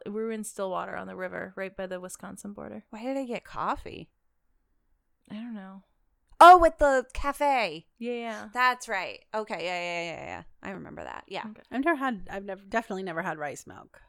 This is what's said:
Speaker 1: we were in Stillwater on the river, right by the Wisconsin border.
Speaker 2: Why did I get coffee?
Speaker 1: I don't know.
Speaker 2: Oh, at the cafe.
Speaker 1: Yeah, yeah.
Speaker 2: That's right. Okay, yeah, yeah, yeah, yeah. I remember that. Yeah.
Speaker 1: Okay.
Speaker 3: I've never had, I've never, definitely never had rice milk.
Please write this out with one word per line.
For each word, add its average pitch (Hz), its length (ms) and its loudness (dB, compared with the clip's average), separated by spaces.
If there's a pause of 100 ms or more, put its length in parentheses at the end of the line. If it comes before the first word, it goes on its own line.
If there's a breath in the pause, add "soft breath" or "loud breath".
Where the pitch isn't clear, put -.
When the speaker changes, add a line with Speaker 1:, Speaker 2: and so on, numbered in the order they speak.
Speaker 1:
we - 60 -8
were 220 200 -4
in 220 120 -6
Stillwater 185 540 -6
on 185 100 -10
the 190 80 -12
river, 185 400 -8
right 190 220 -10
by 190 100 -8
the 185 140 -10
Wisconsin 190 500 -14
border. 208 380 -14
Speaker 2:
Why 220 140 -16
did 262 120 -4
I 277 80 -4
get 233 220 -8
coffee? - 640 -8 (1200)
Speaker 1:
I 208 60 -12
don't 226 200 -12
know. 190 280 -16 (600)
Speaker 2:
Oh, 349 220 12
at 320 140 2
the 269 340 4
cafe. 254 720 0 (140)
Speaker 1:
Yeah, 240 140 -6
yeah. 220 380 -10
Speaker 2:
That's 247 380 2
right. 175 300 -4 (120)
Okay, 214 320 -4
yeah, 180 160 -4
yeah, 175 240 -4 (120)
yeah, - 100 -12
yeah. 87 180 -12 (200)
I 190 80 -10
remember - 320 -14
that. 64 240 -12
Yeah. 185 240 -10
Speaker 1:
Okay. 214 100 -20 (100)
Speaker 3:
I've 247 140 -2
never 330 100 2
had, 254 360 -4
I've 196 140 -10
never, 190 220 -10
definitely 190 360 -6
never 165 180 -6
had 170 160 -6
rice 147 300 -10
milk. - 420 -20